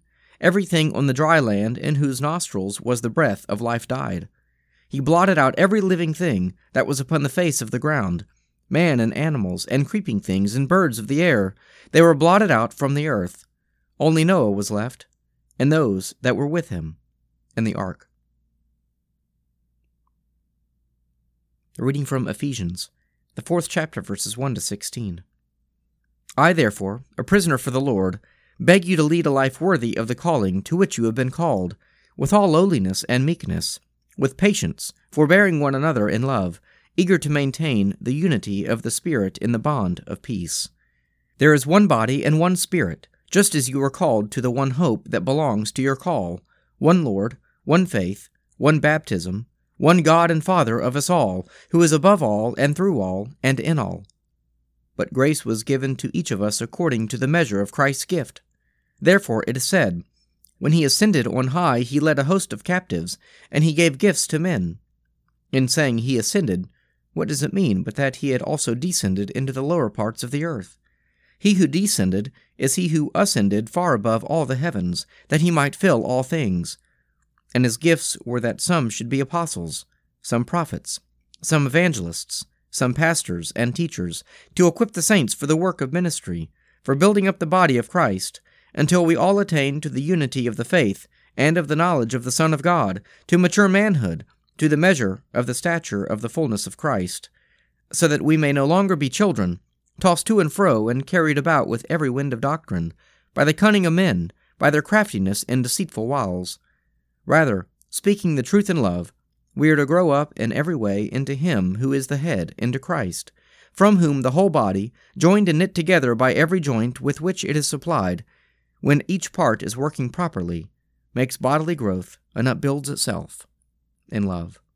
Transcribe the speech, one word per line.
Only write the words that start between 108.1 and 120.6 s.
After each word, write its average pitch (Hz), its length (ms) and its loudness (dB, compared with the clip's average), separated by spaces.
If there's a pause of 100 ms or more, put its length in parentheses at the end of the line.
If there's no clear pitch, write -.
the 131 80 0
truth 202 260 2
in 165 140 0
love, 87 300 -2 (420)
we 151 160 4
are 151 60 6
to 143 100 2
grow 170 240 2
up 143 260 0
in 113 160 -2
every 156 240 -2
way 104 280 -2
into 139 300 -4
him 120 420 0
who 135 180 -2
is 135 140 -2
the 143 100 -4
head, 127 400 -4
into 123 200 -2
Christ, 131 540 -6 (400)
from 202 240 6
whom 147 240 4
the 127 120 0
whole 185 180 4
body, 107 420 0 (240)
joined 196 320 4
and 156 100 2
knit 190 160 0
together 156 400 2
by 123 200 2
every 160 260 2
joint 123 400 -2
with 139 220 -4
which 185 200 -4
it 151 140 -2
is 147 100 0
supplied, 117 560 -2 (580)
when - 280 4
each 185 240 -4
part 120 300 0
is 110 160 -8
working 135 320 -6
properly, 90 580 -6 (460)